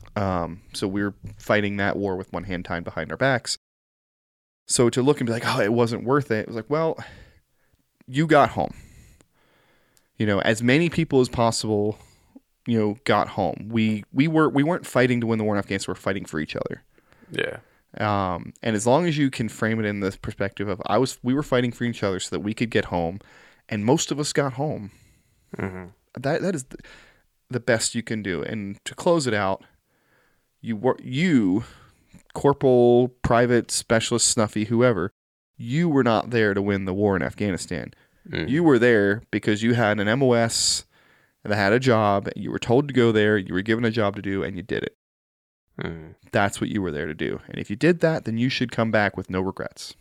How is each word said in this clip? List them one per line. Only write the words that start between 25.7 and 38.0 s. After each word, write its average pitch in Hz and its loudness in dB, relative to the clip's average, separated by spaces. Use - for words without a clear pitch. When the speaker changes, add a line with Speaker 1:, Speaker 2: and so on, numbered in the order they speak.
Speaker 1:
That, 135 -2
that 190 -2
is 135 -8
the, - -20
the 123 -4
best 117 0
you 113 -4
can 110 -6
do. 90 -4
And 101 -8
to - -12
close 170 0
it 120 0
out, 98 -2
you 113 -6
were, 113 0
you, 123 2
corporal, 123 4
private, 120 2
specialist, - 0
snuffy, 107 0
whoever, 113 0
you 131 0
were 139 4
not 113 2
there 110 2
to 98 0
win 98 0
the 92 -2
war 101 2
in 87 0
Afghanistan. 82 -4